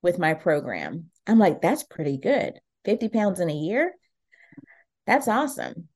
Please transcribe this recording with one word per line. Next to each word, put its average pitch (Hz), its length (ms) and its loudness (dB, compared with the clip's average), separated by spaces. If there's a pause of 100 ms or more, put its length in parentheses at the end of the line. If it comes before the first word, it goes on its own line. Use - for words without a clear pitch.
with 180 180 0
my 160 140 2
program," 143 760 -2 (160)
I'm 226 140 6
like, 180 220 4
"That's 220 220 0
pretty 143 340 -6
good. 214 420 -2 (240)
Fifty 220 260 -2
pounds 208 300 0
in 170 100 0
a 151 60 -4
year? 226 380 -2 (1120)
That's 262 200 2
awesome." 220 680 -4